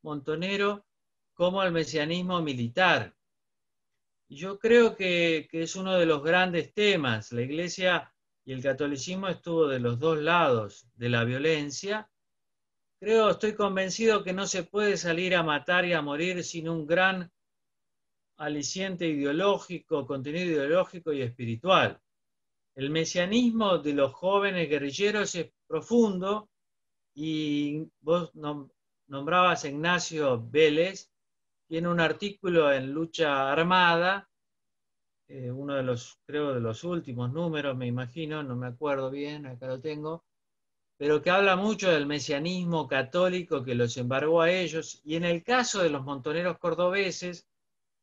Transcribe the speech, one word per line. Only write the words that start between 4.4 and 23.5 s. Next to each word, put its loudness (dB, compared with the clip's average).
creo 6
que, 2
que -4
es -6
uno 0
de 6
los 4
grandes 2
temas. 0
La -2
Iglesia -2
y -10
el -8
catolicismo -2
estuvo 0
de 0
los 0
dos 0
lados 2
de -4
la 2
violencia. -2
Creo, 4
estoy 0
convencido 2
que -4
no -4
se -4
puede 0
salir 0
a 4
matar 2
y 0
a 0
morir -4
sin -8
un -4
gran 0
aliciente -4
ideológico, -2
contenido -4
ideológico 0
y -2
espiritual. 0
El -6
mesianismo 2